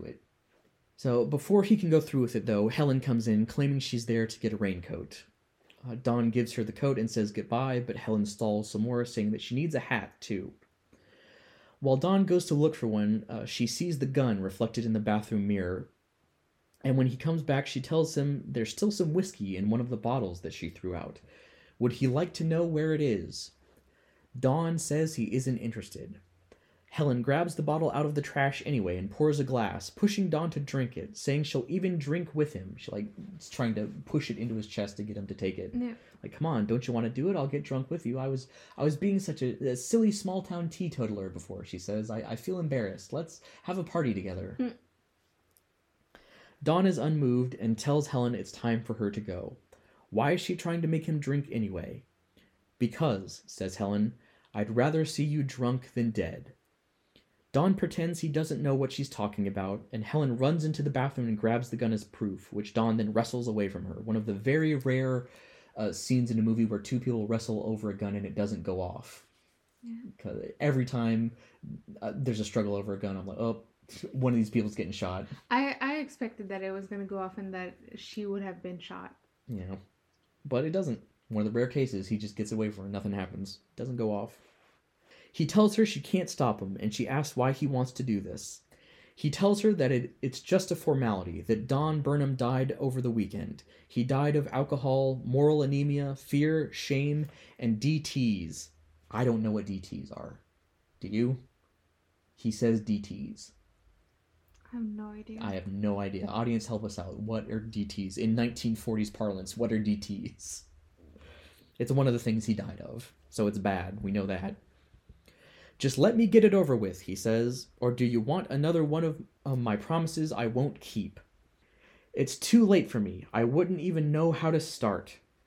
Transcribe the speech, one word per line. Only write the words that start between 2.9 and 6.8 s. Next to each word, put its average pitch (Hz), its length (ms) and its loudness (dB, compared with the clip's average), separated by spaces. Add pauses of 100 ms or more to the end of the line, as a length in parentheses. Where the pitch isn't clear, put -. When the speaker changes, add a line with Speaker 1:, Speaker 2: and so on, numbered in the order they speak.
Speaker 1:
comes 117 280 2
in 107 180 6
claiming 139 320 2
she's 117 280 -2
there 117 200 2
to - 140 -8
get 110 120 0
a 107 40 -2
raincoat. 92 680 -4 (640)
Uh, 117 60 -6
Don 120 360 2
gives 117 240 2
her 113 100 -2
the 107 80 -6
coat 139 260 0